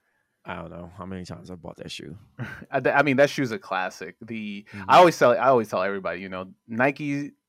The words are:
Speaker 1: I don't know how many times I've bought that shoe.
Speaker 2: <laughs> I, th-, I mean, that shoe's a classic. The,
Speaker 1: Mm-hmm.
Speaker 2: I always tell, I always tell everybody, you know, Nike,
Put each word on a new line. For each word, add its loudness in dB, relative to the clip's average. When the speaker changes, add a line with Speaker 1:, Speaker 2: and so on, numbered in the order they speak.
Speaker 1:
I -12
don't -14
know -16
how -14
many -12
times -16
I've -18
bought -16
that -16
shoe. -16
Speaker 2:
<laughs> -14
I, -2
th-, 0
I 6
mean, 2
that 6
shoe's -4
a -6
classic. -8
The, -12
Speaker 1:
Mm-hmm. -14
Speaker 2:
I 8
always 8
tell, 6
I 2
always 4
tell -2
everybody, -4
you -10
know, -10
Nike, -4